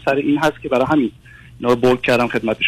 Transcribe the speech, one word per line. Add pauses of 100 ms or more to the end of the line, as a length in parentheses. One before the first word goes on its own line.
سر
این
هست
که
برای
همین (480)
اینا
رو
بولد
کردم
خدمت (120)